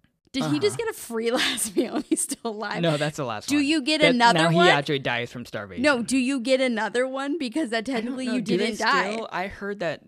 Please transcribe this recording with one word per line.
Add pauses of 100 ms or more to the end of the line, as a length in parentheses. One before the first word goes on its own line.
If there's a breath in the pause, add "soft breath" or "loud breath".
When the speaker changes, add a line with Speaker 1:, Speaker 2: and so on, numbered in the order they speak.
(340)
Speaker 1:
Did
he
just
Speaker 2:
Uh-huh.
Speaker 1:
get
a
free
<laughs>
last
meal
and
he's
still
alive?
Speaker 2:
No,
that's
the
last
Speaker 1:
Do
Speaker 2:
one.
Speaker 1:
you
get
Speaker 2:
That,
Speaker 1:
another
Speaker 2:
now
Speaker 1:
one?
Speaker 2:
he
actually
dies
from
starvation.
Speaker 1:
No,
do
you
get
another
one?
Because
that
Speaker 2:
I
don't
Speaker 1:
technically
Speaker 2:
know.
Speaker 1:
you
Speaker 2:
Do
they
Speaker 1:
didn't
die.
Speaker 2:
still?
I
heard
that